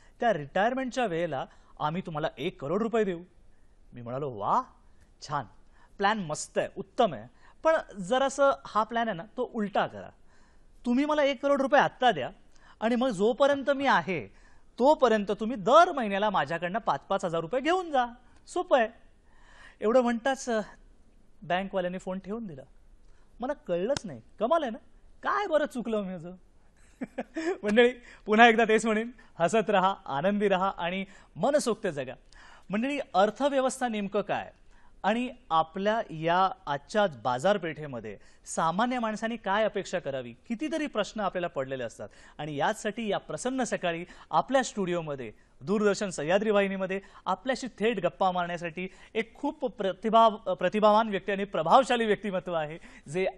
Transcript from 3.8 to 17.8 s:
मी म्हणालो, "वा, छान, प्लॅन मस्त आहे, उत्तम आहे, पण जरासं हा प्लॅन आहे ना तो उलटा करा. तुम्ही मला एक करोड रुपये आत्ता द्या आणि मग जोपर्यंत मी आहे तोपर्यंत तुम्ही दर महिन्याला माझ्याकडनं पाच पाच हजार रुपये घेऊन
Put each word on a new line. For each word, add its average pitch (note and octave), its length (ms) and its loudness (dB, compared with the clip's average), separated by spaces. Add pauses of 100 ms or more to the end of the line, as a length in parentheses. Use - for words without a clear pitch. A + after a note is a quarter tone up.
मी A#2+ 100 -16
म्हणालो, C3 280 -8
"वा, B2+ 320 0 (680)
छान, C#3+ 160 -4 (540)
प्लॅन G3+ 200 2
मस्त D3+ 400 -6
आहे, C#3 180 -2
उत्तम - 380 0
आहे, A2+ 140 -14 (360)
पण D#4+ 340 0
जरासं C4 520 0 (160)
हा G#3 160 0
प्लॅन A#3 260 -2
आहे F#3+ 80 -4
ना E3 60 -10 (140)
तो B3 180 -4
उलटा G#3 320 0
करा. G2 220 -12 (800)
तुम्ही B3 180 2
मला D4+ 180 0
एक C#4 200 0
करोड C#4 200 2
रुपये C4+ 180 4
आत्ता G#3+ 300 4
द्या D3 200 -2 (500)
आणि A#3 160 0
मग B3 120 2
जोपर्यंत C4 600 2
मी C#4 160 0
आहे F3 400 0 (520)
तोपर्यंत A#3 520 4 (100)
तुम्ही A3 160 -4
दर D4 360 6
महिन्याला G#3+ 380 -2
माझ्याकडनं E3+ 480 -2
पाच D3+ 220 -2
पाच G3 240 -2
हजार E3 160 0
रुपये E3 200 -4
घेऊन E4+ 300 -2